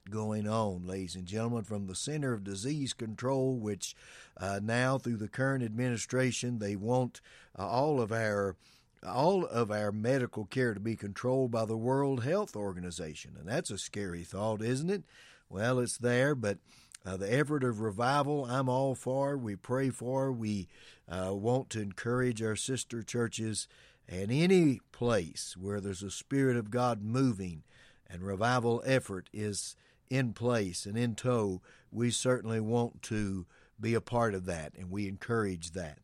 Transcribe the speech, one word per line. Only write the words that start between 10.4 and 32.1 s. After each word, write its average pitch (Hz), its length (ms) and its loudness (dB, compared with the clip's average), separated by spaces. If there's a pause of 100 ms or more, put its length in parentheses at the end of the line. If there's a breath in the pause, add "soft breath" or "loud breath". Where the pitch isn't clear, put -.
care 123 300 0
to 98 40 -6
be 110 160 -2
controlled 123 560 0
by 113 140 0
the 110 100 0
World 131 480 2
Health 190 320 0
Organization. 90 800 -6
And 76 120 -10
that's 151 220 -2
a 98 80 -6
scary 87 440 -6
thought, 104 380 -2
isn't 131 300 0
it? 202 120 -2 (460 loud breath)
Well, 120 300 2
it's 120 180 0
there, 123 360 4
but, 107 260 -2 (460 loud breath)
uh, 95 120 -4
the 98 140 -2
effort 147 320 2
of 117 180 0
revival, 135 640 2
I'm 127 240 0
all 131 260 2
for. 139 420 0
We 110 200 -4
pray 131 320 0
for. 131 420 0
We, 107 380 -2 (400 loud breath)
uh, 92 260 -2
want 120 360 2
to 110 100 -4
encourage 117 600 0
our 110 140 0
sister 120 480 -4
churches, 113 640 -2 (400 loud breath)
and 95 240 -4
any 160 480 6 (120)
place 110 640 0
where 101 240 -4
there's 95 220 -4
a 98 80 -6
Spirit 135 480 2
of 107 140 -4
God 120 320 0
moving 104 580 0 (460 soft breath)
and 87 160 -10
revival 117 640 2
effort 101 440 0
is 104 440 -4 (340 soft breath)
in 127 240 0
place 110 540 0
and 101 100 -4
in 117 160 0
tow, 104 480 0 (300 loud breath)
we 120 180 2
certainly 113 500 2